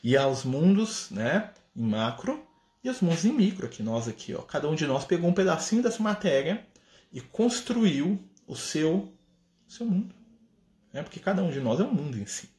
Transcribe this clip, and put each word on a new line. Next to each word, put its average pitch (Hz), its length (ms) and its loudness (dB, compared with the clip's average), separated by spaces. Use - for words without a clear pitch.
E 123 140 4
aos 135 260 2
mundos, 185 680 2
né, 131 400 -2
em 117 100 -6
macro 113 640 -2
e 247 60 -2
os 247 100 -6
mundos 165 240 2
em 226 80 4
micro, 220 340 0
aqui 113 160 -12
nós 113 260 -2
aqui, - 280 -10
ó. - 60 -6
Cada 147 280 -4
um 160 60 0
de 156 100 0
nós 139 200 0
pegou 175 240 2
um 180 40 4
pedacinho 190 480 2
dessa 226 220 0
matéria 196 640 0
e 127 100 -12
construiu 208 1000 2
o - 100 -10
seu, 160 580 -2
o - 60 -20
seu - 140 -10
mundo. 202 280 0
Né? 139 100 -8
Porque - 180 -12
cada 190 220 0
um 175 80 0
de 139 120 -4
nós 123 180 0
é 202 40 4
um 277 100 0
mundo 139 260 -2
em 101 60 -6
si. - 340 -12